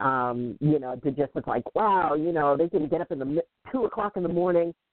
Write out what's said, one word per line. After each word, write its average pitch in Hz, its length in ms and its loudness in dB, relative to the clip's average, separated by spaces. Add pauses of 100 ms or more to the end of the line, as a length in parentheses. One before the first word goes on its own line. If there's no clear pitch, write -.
um, 123 600 0
you 151 180 4
know, 127 180 -6
to 139 140 -2
just 135 240 -2
look 139 120 -6
like, 120 280 -4
"Wow, 180 400 2
you 160 180 0
know, 143 240 2
they 165 120 2
can 151 200 -2
get 160 120 0
up 170 120 -8
in 147 60 -4
the 135 60 -6
mi-, 147 180 -2 (280)
two 254 140 0
o'clock 208 320 -4
in 185 60 -2
the 170 60 0
morning 170 460 2 (180)